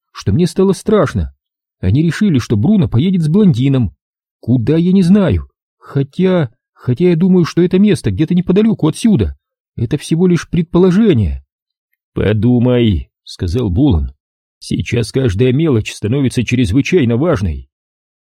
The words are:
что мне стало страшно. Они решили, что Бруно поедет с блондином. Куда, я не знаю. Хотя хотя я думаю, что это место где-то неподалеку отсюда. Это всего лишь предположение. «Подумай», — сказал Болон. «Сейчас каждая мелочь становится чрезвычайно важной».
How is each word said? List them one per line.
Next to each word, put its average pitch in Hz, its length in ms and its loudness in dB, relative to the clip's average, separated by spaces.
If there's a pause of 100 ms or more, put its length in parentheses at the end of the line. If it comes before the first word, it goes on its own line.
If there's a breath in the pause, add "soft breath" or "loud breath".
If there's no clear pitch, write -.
(120)
что - 200 -6
мне 170 140 2
стало 190 260 0
страшно. 165 640 -2 (460)
Они 107 220 0
решили, 170 360 0
что 117 180 -2
Бруно 170 320 2
поедет 170 340 0
с 151 60 -2
блондином. 139 640 0 (460)
Куда, 127 360 0
я 175 160 0
не 196 100 4
знаю. 170 480 2 (260)
Хотя 175 720 -2 (280)
хотя 170 320 0
я 170 60 2
думаю, 180 280 2
что - 160 -2
это 180 200 2
место 185 320 2
где-то 160 240 0
неподалеку 190 500 0
отсюда. 147 500 0 (380)
Это 117 240 -4
всего 170 300 0
лишь 175 200 0
предположение. 170 960 0 (720)
«Подумай», — 117 960 0 (140)
сказал 104 440 -6
Болон. 85 440 0 (480)
«Сейчас - 500 -6
каждая 127 420 0
мелочь 135 400 -2
становится 123 520 -2
чрезвычайно 120 720 0
важной». 101 520 -4 (520)